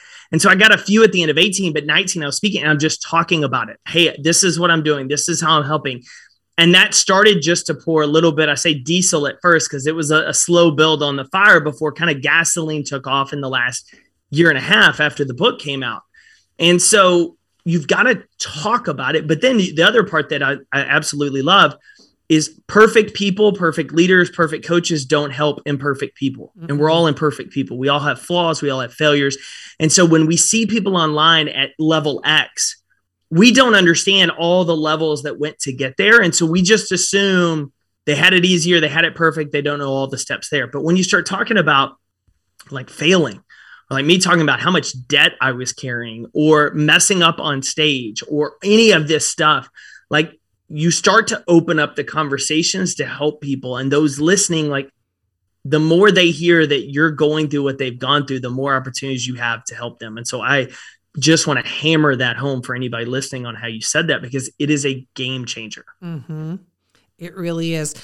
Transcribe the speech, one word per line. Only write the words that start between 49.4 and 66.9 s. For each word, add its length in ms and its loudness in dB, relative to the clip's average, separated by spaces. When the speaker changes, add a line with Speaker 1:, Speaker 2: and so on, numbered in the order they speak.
Speaker 1:
like, 280 -2
you 220 -2
start 380 2
to 200 -6
open 300 4
up 180 -2
the 80 -4
conversations 920 -4
to 100 -6
help 340 -6
people. 380 -6
And 120 -4
those 300 0
listening, 480 0
like, 220 -6
the 160 0
more 300 4
they 220 4
hear 340 2
that 240 -4
you're 200 0
going 380 -2
through 140 -4
what 160 -4
they've 200 -6
gone 280 -2
through, 140 -6
the 100 -8
more 240 -4
opportunities 520 -6
you 100 -8
have 280 -6
to 100 -14
help 260 -12
them. 180 -14
And 100 -12
so 140 -8
I 260 0
just 280 2
wanna 200 -2
hammer 500 0
that 220 -4
home 240 -4
for 120 -8
anybody 300 -6
listening 400 -8
on 100 -12
how 120 -12
you 160 -10
said 260 -2
that, 140 -2
because 360 -8
it 120 -2
is 160 0
a 280 -6
game 300 -8
changer. 400 -14
Speaker 2:
Mm-hmm. 540 -10